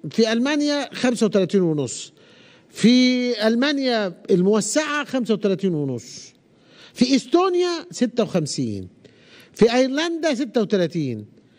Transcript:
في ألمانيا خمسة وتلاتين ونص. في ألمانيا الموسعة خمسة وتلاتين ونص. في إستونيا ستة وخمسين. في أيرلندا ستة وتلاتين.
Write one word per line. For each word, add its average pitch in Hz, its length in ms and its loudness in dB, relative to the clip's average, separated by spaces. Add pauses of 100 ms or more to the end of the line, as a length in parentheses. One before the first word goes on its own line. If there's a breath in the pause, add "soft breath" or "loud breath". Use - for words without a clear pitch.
في 220 220 0
ألمانيا 285 640 -2
خمسة 247 320 0
وتلاتين 196 360 2
ونص. 151 520 -4 (560 soft breath)
في 247 800 2
ألمانيا 240 680 0 (180)
الموسعة 220 760 0
خمسة 226 280 -2
وتلاتين 190 400 -2
ونص. 139 600 -8 (600 soft breath)
في 254 220 2
إستونيا 349 760 2
ستة - 320 -2
وخمسين. 127 640 -4 (680 loud breath)
في 220 200 4
أيرلندا 302 600 0
ستة 233 280 -2
وتلاتين. 156 640 -2 (340 soft breath)